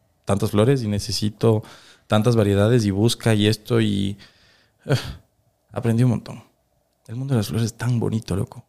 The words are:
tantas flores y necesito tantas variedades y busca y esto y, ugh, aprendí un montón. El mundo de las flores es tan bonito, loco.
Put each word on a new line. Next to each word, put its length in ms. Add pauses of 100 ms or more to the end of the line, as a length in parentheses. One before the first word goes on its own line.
(260)
tantas 260
flores 320
y 40
necesito 760 (440)
tantas 280
variedades 500
y 60
busca 440
y 120
esto 340
y, 360 (680)
ugh, 100 (760)
aprendí 320
un 80
montón. 320 (640)
El 80
mundo 180
de 60
las 80
flores 200
es 80
tan 240
bonito, 360
loco. 340